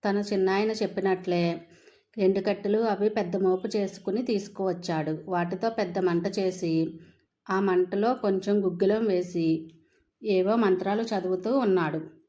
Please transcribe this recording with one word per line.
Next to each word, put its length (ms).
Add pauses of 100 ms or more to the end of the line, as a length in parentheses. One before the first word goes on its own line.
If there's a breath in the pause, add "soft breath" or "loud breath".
తన 80 (160)
చిన్నాయన 380
చెప్పినట్లే 880 (560 soft breath)
ఎండుకట్టెలు 640
అవి 300
పెద్ద 260
మోపు 320
చేసుకుని 560
తీసుకువచ్చాడు. 960 (100)
వాటితో 420
పెద్ద 300
మంట 400
చేసి 600 (500 loud breath)
ఆ 100
మంటలో 540
కొంచెం 520
గుగ్గిలం 400
వేసి 680 (520 soft breath)
ఏవో 320
మంత్రాలు 460
చదువుతూ 560
ఉన్నాడు. 440 (280)